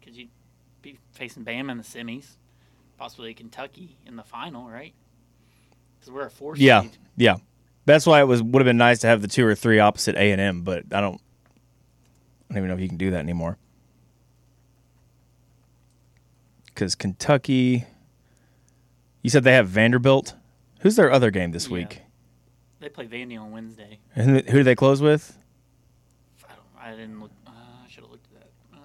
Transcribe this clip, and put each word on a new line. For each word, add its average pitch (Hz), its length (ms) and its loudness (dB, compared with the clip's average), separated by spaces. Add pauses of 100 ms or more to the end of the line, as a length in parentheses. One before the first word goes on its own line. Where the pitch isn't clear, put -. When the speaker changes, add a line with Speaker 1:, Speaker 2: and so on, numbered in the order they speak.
Speaker 1:
'cause 120 140 -20
you'd 123 120 -20 (520)
be 139 180 -20 (140)
facing 120 320 -18
Bama 127 260 -10
in 120 60 -12
the 113 80 -16
semis, 120 500 -18 (640)
possibly 117 360 -18
Kentucky 131 720 -20
in 120 120 -20
the 110 60 -20
final, 123 460 -18
right? 127 240 -20 (1080)
'Cause 127 100 -20
we're 135 140 -12
a 120 60 -16
four 147 260 -16
Speaker 2:
Yeah, 127 240 6
Speaker 1:
seed. 110 160 -10 (200)
Speaker 2:
yeah. 110 200 2 (480)
That's 147 200 4
why 156 140 6
it 143 60 4
was, 123 180 2
would 127 180 2
have 127 40 4
been 120 120 2
nice 120 220 4
to 113 80 -2
have 113 140 2
the 101 60 -8
two 123 180 0
or 107 100 2
three 110 240 2
opposite 104 360 0
A 104 160 2
and 95 100 -2
M, 92 220 -4
but 90 200 -8 (100)
I 101 80 -2
don't, 95 180 -6 (1300)
I - 60 -8
don't - 40 -4
even 92 80 -6
know 92 80 -6
if 92 60 -8
you 92 80 -6
can 85 80 -12
do 95 140 -4
that 87 80 -4
anymore. 82 380 -8 (3250)
'Cause 92 200 -6
Kentucky, 127 880 -2 (1400)
you - 80 -4
said 127 140 2
they 127 100 6
have 120 160 4
Vanderbilt. 123 680 0 (460)
Who's 214 140 2
their 170 160 4
other 123 180 4
game 90 220 -4
this 82 160 -10
Speaker 1:
Yeah. - 60 -10
Speaker 2:
week? 87 280 -10 (800)
Speaker 1:
They 147 80 -16
play 135 180 -18
Vandy 120 340 -14
on 107 120 -18
Wednesday. 110 480 -20 (160)
Speaker 2:
And 120 140 0
who, 135 60 4 (160)
who 131 80 4
do 139 40 4
they 127 120 4
close 139 260 0
with? 151 360 -2 (1120)
Speaker 1:
I - 40 -20
don't, - 120 -20 (160)
I 117 100 -20
didn't 110 280 -18
look. 107 120 -20 (140)
Uh, 120 60 -20
I 120 380 -20
should - 160 -20
have 117 60 -20
looked 120 220 -20
at - 60 -20
that. - 100 -20 (280)
Um, - 80 -20